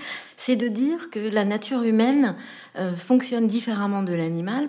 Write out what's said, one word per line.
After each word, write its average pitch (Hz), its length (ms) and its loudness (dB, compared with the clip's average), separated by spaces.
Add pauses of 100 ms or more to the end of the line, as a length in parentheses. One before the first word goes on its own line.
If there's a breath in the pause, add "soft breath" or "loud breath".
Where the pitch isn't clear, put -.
(360 loud breath)
c'est 254 200 0
de 233 120 0
dire 269 420 -2
que - 80 -6
la 208 260 0
nature 214 380 0
humaine, 226 540 4 (400 loud breath)
euh, 180 180 -2
fonctionne 240 540 2
différemment 202 540 0
de 185 100 -2
l'animal 170 560 -2